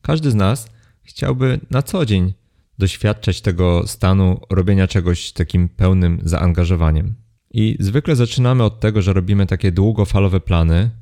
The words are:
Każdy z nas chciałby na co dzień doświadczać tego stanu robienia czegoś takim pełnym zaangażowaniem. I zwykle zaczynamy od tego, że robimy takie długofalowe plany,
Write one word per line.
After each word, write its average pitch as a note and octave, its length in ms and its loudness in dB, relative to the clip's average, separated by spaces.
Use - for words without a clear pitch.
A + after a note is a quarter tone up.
Każdy D#3 300 -2
z A2 40 0
nas G#2 340 -2
chciałby C3 560 -4
na C3+ 120 -2
co F3 240 -4
dzień F#2+ 280 0
doświadczać - 640 -2
tego F2 460 0
stanu F#2 640 0
robienia F#2+ 380 2
czegoś F2 440 -2
takim F2 380 -2
pełnym F2+ 540 2
zaangażowaniem. E2+ 920 0
I A2 260 0
zwykle C3 360 0
zaczynamy B2 480 2
od G#2+ 160 -2
tego, G#2+ 220 0
że F2+ 120 2
robimy G2 320 0
takie F#2+ 260 -2
długofalowe G2 680 0
plany, E2+ 500 2